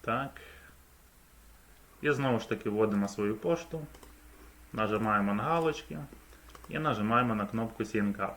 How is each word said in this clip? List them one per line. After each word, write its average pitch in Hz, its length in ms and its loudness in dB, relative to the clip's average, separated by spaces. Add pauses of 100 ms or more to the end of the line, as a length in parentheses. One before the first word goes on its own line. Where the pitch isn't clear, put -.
Так. 127 400 -4 (1600)
І 147 100 2
знову 131 280 2
ж - 100 -8
таки 104 200 -2
вводимо 104 380 4
свою 104 280 0
пошту, 165 520 -2 (840)
нажимаємо 104 600 2
на 107 100 0
галочки 156 560 0 (720)
і 147 100 -4
нажимаємо 117 560 2
на 104 100 0
кнопку 113 380 -4
Sync 101 340 0
Up. 98 200 -4